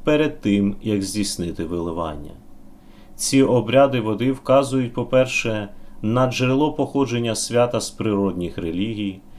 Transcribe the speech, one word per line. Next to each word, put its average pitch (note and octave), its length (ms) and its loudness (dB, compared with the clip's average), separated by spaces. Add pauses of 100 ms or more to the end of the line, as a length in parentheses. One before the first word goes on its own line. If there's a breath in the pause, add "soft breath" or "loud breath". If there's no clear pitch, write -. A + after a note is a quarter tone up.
перед D3+ 360 0
тим, G2+ 420 2
як G#2+ 200 0
здійснити F#2+ 640 -4
виливання. E2 680 -6 (840 loud breath)
Ці - 260 4
обряди B2+ 580 4
води A2 320 0
вказують, C3 600 2
по-перше, A#2+ 760 0 (340 loud breath)
на A#2+ 240 2
джерело C3 460 2
походження A#2+ 640 0
свята A#2 460 0
з - 100 -6
природніх G2 680 -2
релігій. G2 640 -4 (180 loud breath)